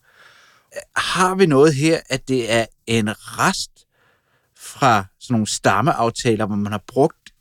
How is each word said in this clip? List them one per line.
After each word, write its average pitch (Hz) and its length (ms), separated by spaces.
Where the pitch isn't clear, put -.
Har 185 400
vi 190 100
noget 147 300
her, 156 240
at 131 180
det 120 260
er 117 120
en 113 240
rest 113 600
fra 113 480
sådan - 140
nogle 107 140
stammeaftaler, 113 960
hvor 104 100
man 104 160
har 104 160
brugt - 540